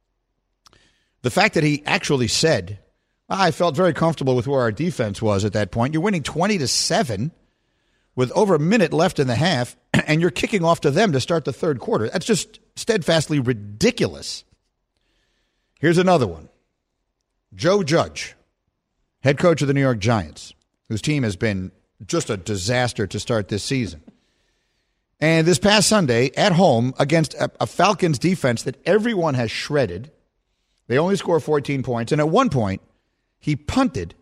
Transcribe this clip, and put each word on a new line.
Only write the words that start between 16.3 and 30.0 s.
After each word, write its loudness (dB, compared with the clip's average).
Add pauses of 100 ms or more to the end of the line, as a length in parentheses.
Joe 2
Judge, -2 (840)
head 2
coach 2
of -2
the 2
New 0
York 0
Giants, -4 (360)
whose -6
team -2
has -4
been -4 (340)
just -4
a -2
disaster -2
to -6
start -2
this -4
season. -4 (1200)
And 4
this 4
past 4
Sunday, 2
at 2
home, 4
against 2
a, -2 (120)
a -2
Falcons 0
defense 0
that -8 (100)
everyone 0
has -2
shredded, -4 (760)